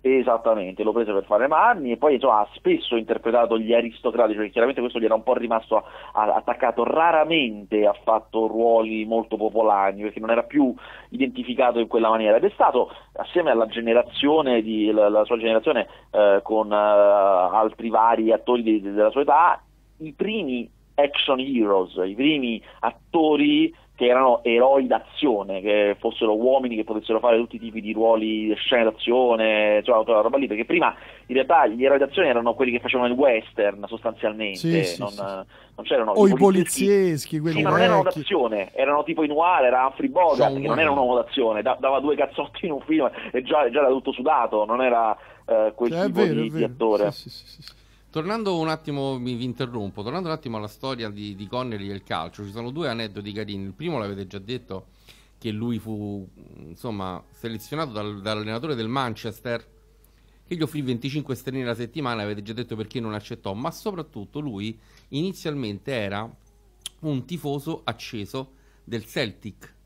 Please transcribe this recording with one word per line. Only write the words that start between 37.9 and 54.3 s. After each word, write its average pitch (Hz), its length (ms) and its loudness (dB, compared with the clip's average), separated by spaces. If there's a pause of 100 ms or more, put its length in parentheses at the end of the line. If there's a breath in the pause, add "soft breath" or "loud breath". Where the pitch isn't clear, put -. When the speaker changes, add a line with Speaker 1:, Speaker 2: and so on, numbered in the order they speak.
Speaker 2:
vecchi. 175 160 -2
Speaker 1:
d'azione, 117 560 -2
erano 147 280 0
tipo 156 220 -2
i 147 40 -2
noir, 160 360 2
era 127 220 4
Humphrey 135 240 -4
Bogart, 165 260 2 (140)
Speaker 3:
Sean 135 100 -4
Speaker 1:
che 135 80 -4
non 117 100 0
era 156 120 2
un 139 80 2
Speaker 3:
Wayne. 123 140 2
Speaker 1:
uomo 120 100 2
d'azione, 110 400 0
da-, 123 180 -2
dava 135 200 2
due 143 160 0
cazzotti 143 500 -4
in 160 60 -4
un 135 100 -6
film 151 280 0 (220 loud breath)
e 127 120 -4
già, 135 260 2
già 131 80 -2
era 139 100 4
tutto 131 240 0
sudato, 117 540 0
non 120 160 -2
era, 117 340 2 (300 loud breath)
eh, 110 280 2
quel 120 160 -2
Speaker 2:
Cioè, 170 120 -2
è - 20 0
Speaker 1:
tipo 202 160 -2
Speaker 2:
vero, 175 140 2
Speaker 1:
di, 139 60 -2
Speaker 2:
è - 20 -2
Speaker 1:
di 147 80 -4
Speaker 2:
vero. 156 160 -4
Speaker 1:
attore. 104 460 0
Speaker 2:
Sì, - 180 -18
sì, - 160 -20
sì, - 160 -20
sì. - 120 -20 (340 soft breath)
Speaker 3:
Tornando 190 500 -4
un 160 100 -2
attimo, 143 500 -4
mi, 123 160 -6
vi 117 100 -6
interrompo, 120 580 -6
tornando 165 260 -6
un 156 60 -4
attimo 123 220 -10
alla 104 120 -8
storia 120 420 -8
di, 104 240 -12
di 101 120 -12
Connery 110 440 -8
e - 20 -8
il 98 100 -12
calcio, 90 420 -8
ci 101 60 -14
sono 117 200 -10
due 151 180 -6
aneddoti 107 420 -8
carini. 101 340 -8
Il 98 100 -12
primo 156 240 -8
l'avete 101 280 -8
già 98 120 -14